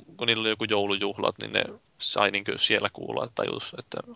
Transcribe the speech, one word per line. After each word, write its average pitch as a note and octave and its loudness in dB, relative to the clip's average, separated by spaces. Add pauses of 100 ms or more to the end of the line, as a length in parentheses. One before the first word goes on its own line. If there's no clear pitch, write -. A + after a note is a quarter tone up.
(160)
kun A#2+ -2
niillä A2+ 2
oli A2 2
joku A2 0
joulujuhlat, G2+ 2
niin G#2+ -8
ne G2+ 2 (340)
sai - 2
niinku G2+ -2
siellä G2+ 2
kuulla, - -4
että - -12
tajus, - -4
että - -8 (180)